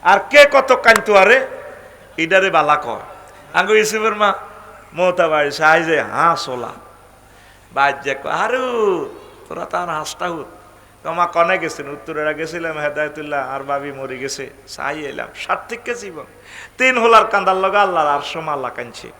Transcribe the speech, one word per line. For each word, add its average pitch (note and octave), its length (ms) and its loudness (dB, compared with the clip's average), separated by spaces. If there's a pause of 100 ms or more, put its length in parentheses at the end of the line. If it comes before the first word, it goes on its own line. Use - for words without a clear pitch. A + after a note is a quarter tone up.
আর G3 180 4 (100)
কে C#4+ 220 10
কত - 220 4
কান্দতো G#3+ 420 4
আরে, A3+ 320 6 (680)
ইডারে F#3+ 320 2
বালা D3+ 260 4
কয়। A#2 240 -6 (540)
আঙ্গ F#3 160 2
ইউসুফের G#3+ 460 2
মা G#3 180 2 (600)
মমতা F3 340 0
বাড়ি D3+ 240 0
সাই D#3+ 320 4
যে D#3+ 180 0
হাঁ C3 340 0
সোলা, B2 320 -8 (1040)
বাদ C#3 300 0
যে C3+ 140 -4
কয়, - 160 -6
"আরু, G#3+ 760 -2 (400)
তোরা E3+ 160 -10
তো - 120 -6
আর F3 120 -4
হাঁসটা D#3 380 -6
হুত।" E3 180 -8 (580)
কমা E3+ 220 -2
কনে E3+ 320 2
গেছেন? D3+ 320 -8
উত্তরেরা D3+ 440 -6
গেছিলাম D#3+ 440 -8
হেদায়তুল্লাহ, D3 720 -4
আর C3+ 140 -8
ভাবি C#3+ 280 -6
মরে C3 260 -10
গেছে, C3 320 -10 (180)
চাই D3+ 320 -8
এলাম, C3 360 -10
সার্থিককে A#3+ 600 -8
জীবন। F3+ 300 -14 (520)
তিন B3+ 200 2
হোলার A3+ 300 6
কান্দার F#3+ 280 2
লগে F#3+ 220 0
আল্লাহর F3+ 300 2
আরশ C#3+ 300 -2
মাল্লা C#3+ 320 -6
কানছে। A#2 500 -14